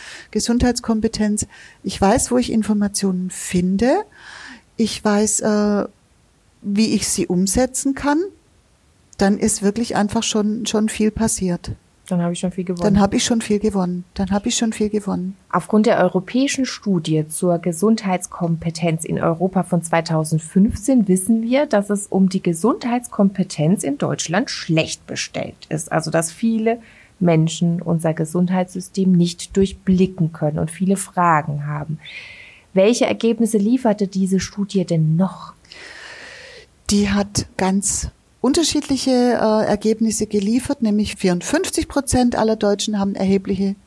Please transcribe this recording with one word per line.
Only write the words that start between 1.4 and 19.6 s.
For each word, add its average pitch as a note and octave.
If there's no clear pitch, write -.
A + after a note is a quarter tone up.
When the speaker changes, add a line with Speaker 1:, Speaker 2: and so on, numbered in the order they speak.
Speaker 1:
ich -
weiß, G#3
wo A#3+
ich B3
Informationen G3+
finde, G3
ich -
weiß, G#3
äh, G#3
wie G3+
ich -
sie -
umsetzen B3+
kann, D4
dann G3+
ist -
wirklich G#3
einfach G#3+
schon, G#3+
schon G#3+
viel G#3+
passiert. F#3
Speaker 2:
Dann F3
habe F3
ich -
schon F3+
viel F#3
gewonnen. F3+
Speaker 1:
Dann G3+
habe G3+
ich A#3+
schon A3+
viel G#3
gewonnen. F#3
Dann F#3+
habe G#3
ich -
schon A3
viel G#3
gewonnen. F#3+
Speaker 2:
Aufgrund G#3+
der G#3
europäischen A#3+
Studie D#3
zur F3
Gesundheitskompetenz E3+
in D#3+
Europa E3+